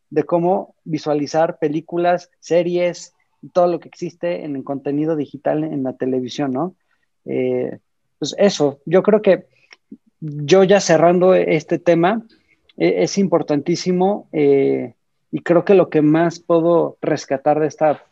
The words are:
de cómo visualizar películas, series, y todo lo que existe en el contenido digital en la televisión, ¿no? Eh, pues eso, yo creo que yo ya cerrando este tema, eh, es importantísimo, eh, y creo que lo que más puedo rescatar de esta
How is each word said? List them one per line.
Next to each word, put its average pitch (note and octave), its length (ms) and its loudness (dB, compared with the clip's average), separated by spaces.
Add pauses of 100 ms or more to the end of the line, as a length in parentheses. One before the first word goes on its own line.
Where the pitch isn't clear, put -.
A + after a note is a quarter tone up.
(100)
de D3+ 140 -2
cómo F3 500 -2 (100)
visualizar D#3 760 -4
películas, E3+ 720 -2 (100)
series, F3 720 -2 (260)
y - 100 -20
todo F3+ 180 2
lo E3+ 100 -2
que D#3+ 100 -16
existe F3 560 -8
en D3 120 -8
el C3 80 -8
contenido C#3+ 500 -4
digital D3 480 -4
en D#3 220 -6
la C3 80 -6
televisión, C3 600 -4
¿no? D#3+ 220 -6 (500)
Eh, B2+ 540 -4 (400)
pues C#3+ 180 -8
eso, D#3 480 0
yo F#3 200 2
creo G#3+ 180 2
que F3+ 240 2 (720)
yo D3+ 460 2
ya G3 160 4
cerrando F3 540 4
este E3+ 440 0
tema, F3 460 0 (520)
eh, F3+ 280 0
es - 120 -4
importantísimo, F3+ 1160 -2
eh, C3+ 600 0 (360)
y D#3 100 -6
creo E3+ 240 2
que G3+ 100 2
lo F3+ 160 2
que D#3 100 2
más D#3+ 400 2
puedo E3 640 0
rescatar D3 580 -2
de D#3 60 0
esta D3 460 0